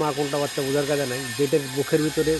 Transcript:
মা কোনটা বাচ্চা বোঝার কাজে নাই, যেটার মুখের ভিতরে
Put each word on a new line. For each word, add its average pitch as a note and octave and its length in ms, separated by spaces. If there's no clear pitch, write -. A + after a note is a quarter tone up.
মা D#3 120
কোনটা C#3+ 300
বাচ্চা C#3+ 200
বোঝার C#3 280
কাজে C#3+ 220
নাই, B2+ 80
যেটার C#3+ 260
মুখের C#3+ 260
ভিতরে D#3 380